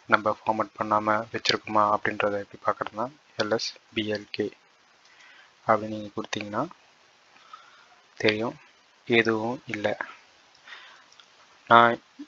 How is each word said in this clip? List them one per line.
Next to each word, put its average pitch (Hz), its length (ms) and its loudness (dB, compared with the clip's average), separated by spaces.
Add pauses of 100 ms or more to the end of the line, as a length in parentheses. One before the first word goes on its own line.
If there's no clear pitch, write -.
(140)
நம்ம 104 260 0
ஃபார்மேட் 110 300 -2 (100)
பண்ணாம 107 360 0 (160)
வச்சிருக்கோமா 107 520 0 (100)
அப்படின்றத 104 500 -2
எப்படி - 220 -18
பார்க்கறதுனா, 107 400 -4 (360)
எல் 107 160 0
எஸ் - 120 -6 (260)
பி 113 80 -2 (140)
எல் 104 180 -12
கே 104 120 -4 (1200)
அப்படின்னு 107 280 0
நீங்க 107 220 -12
கொடுத்தீங்கன்னா 107 460 -6 (1600)
தெரியும், 110 320 0 (640)
எதுவும் 113 400 0 (140)
இல்ல. 104 220 -2 (1800)
நான் 117 260 8 (280)